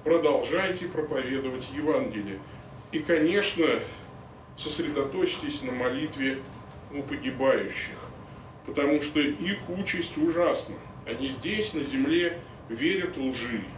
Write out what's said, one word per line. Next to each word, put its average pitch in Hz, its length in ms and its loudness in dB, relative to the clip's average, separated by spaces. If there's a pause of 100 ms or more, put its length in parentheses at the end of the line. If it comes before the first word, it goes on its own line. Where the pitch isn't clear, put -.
Продолжайте 165 840 4
проповедовать 131 840 -2
Евангелие. 113 680 0 (520)
И, 160 80 0
конечно, 170 640 4 (920)
сосредоточьтесь 147 1040 0
на 127 100 -4
молитве 135 680 0 (520)
о 143 120 -6
погибающих, 131 920 0 (680)
потому 147 360 4
что - 180 0
их 156 380 2 (120)
участь 180 480 -2
ужасна. 165 580 4 (300)
Они 123 240 -2
здесь, 208 440 -2
на 147 100 0
земле, 151 560 4 (280)
верят 165 500 0
лжи. 120 460 -2 (140)